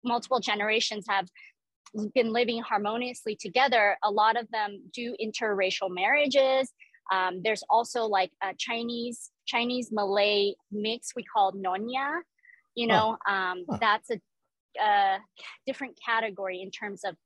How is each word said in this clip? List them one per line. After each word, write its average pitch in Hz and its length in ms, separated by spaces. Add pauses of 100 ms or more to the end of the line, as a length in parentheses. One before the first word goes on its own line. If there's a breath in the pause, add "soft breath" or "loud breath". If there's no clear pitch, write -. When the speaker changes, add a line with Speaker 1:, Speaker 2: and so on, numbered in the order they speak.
Speaker 1:
multiple 240 360
generations 214 680
have 190 180 (840 loud breath)
been 226 200
living 233 280
harmoniously 226 720
together, 226 680
a 208 80
lot 214 260
of 233 140
them 202 320 (100)
do 240 260
interracial 196 720
marriages. 262 840 (400 soft breath)
Um, 185 320
there's 220 260
also, 233 360
like, 190 260 (120)
a 190 140
Chinese, 233 760 (160)
Chinese 240 440
Malay 202 640 (180)
mix 214 440
we 240 80
call 190 300
Nonya, 233 680 (540 soft breath)
you 233 120
Speaker 2:
Huh. 220 60
Speaker 1:
know, 220 400
um, 180 360
Speaker 2:
Huh. 214 120
Speaker 1:
that's 220 300
a, 208 100 (580)
a 202 400 (460 loud breath)
different 262 400
category 196 560
in 196 80
terms 202 340
of 180 120 (100)